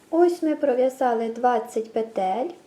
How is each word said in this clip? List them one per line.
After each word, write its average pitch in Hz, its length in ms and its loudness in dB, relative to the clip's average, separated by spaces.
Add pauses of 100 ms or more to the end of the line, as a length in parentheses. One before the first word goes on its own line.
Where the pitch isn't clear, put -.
(100)
Ось 339 320 4
ми 302 140 0
пров'язали 254 720 0
двадцять 226 640 -2
петель. 220 560 -2 (180)